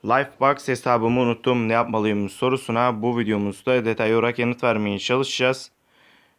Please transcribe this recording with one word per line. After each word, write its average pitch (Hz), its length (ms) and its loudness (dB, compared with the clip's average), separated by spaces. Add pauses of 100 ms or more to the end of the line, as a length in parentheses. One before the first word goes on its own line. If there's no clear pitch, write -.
"Lifebox 139 640 0
hesabımı 120 520 2
unuttum, 120 480 0
ne 113 40 0
yapmalıyım?" 110 560 0
sorusuna 123 720 -2
bu 117 160 -2
videomuzda 107 680 -2
detaylı 113 340 0
olarak 120 200 -2
yanıt 120 260 -2
vermeye 107 340 0
çalışacağız. 127 720 -2 (680)